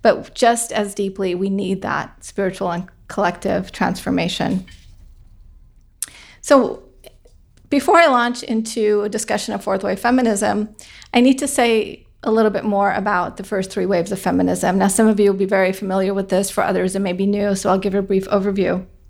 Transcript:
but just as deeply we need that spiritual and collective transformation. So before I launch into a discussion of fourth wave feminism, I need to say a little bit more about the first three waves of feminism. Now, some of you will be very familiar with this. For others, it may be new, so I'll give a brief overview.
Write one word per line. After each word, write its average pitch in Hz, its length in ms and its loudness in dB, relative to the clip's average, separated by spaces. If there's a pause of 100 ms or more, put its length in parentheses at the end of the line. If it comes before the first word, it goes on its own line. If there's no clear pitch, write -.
but - 320 2
just 233 360 2
as 202 220 -4
deeply 190 400 -4
we 190 160 -2
need 196 320 -2
that - 420 -6
spiritual 190 460 -4
and 175 180 -6 (200)
collective 185 640 -2
transformation. 185 920 -2 (1800)
So - 420 2 (840)
before 285 280 4
I 339 100 8
launch 240 360 0
into 220 580 0
a 208 80 -4
discussion 208 460 -4
of 196 80 -6
fourth 196 200 -2
wave 202 160 -2
feminism, 214 760 0 (400)
I 240 60 6
need 262 180 6
to 285 80 -4
say 233 580 0 (160)
a 220 100 -2
little 220 200 4
bit 202 120 -4
more 202 280 2
about 196 460 -2
the 190 60 -12
first 190 280 -4
three 185 160 -2
waves 185 240 0
of 185 80 -4
feminism. 180 580 0
Now, 196 100 4
some 220 200 4
of 208 120 2
you 202 120 6
will 190 80 -2
be 196 60 2
very 190 280 2
familiar 190 400 -2
with 190 160 -4
this. 190 220 0
For 196 120 0
others, 185 320 0
it 196 40 0
may 185 140 -2
be 196 120 -2
new, 202 300 0
so 196 160 -2
I'll 190 80 2
give 190 160 -2
a 196 80 0
brief 190 240 0
overview. 190 580 0 (240)